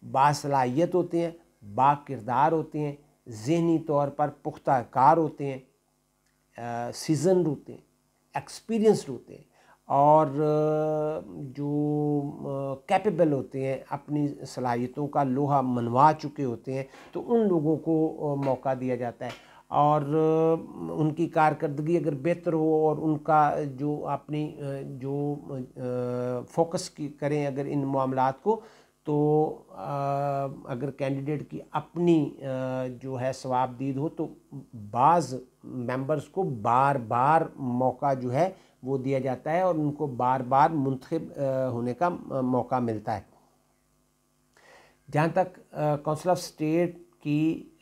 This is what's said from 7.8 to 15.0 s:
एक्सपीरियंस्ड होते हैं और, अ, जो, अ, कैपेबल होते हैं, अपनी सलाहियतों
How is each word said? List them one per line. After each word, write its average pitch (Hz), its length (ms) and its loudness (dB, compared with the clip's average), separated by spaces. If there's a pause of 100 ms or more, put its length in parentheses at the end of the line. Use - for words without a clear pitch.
एक्सपीरियंस्ड 214 720 2
होते - 260 -12
हैं - 100 -20 (440)
और, 147 400 8
अ, 139 120 -2 (880)
जो, 143 400 -8 (640)
अ, 139 580 -8
कैपेबल 165 440 2
होते 135 320 -4
हैं, 135 280 -4
अपनी 147 360 -2
सलाहियतों 127 800 -4